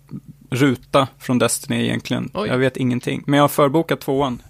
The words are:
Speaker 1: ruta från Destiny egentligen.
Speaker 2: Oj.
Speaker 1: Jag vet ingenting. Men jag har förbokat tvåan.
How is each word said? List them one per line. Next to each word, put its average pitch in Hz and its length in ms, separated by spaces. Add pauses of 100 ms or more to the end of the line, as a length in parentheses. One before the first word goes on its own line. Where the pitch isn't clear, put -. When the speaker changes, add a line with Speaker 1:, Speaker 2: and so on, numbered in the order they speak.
(500)
Speaker 1:
ruta 131 580 (100)
från 123 200
Destiny 117 460
egentligen. 120 500
Speaker 2:
Oj. 208 140
Speaker 1:
Jag 127 100
vet 131 180
ingenting. 127 500
Men 143 100
jag 147 80
har 139 40
förbokat 147 520
tvåan. 135 500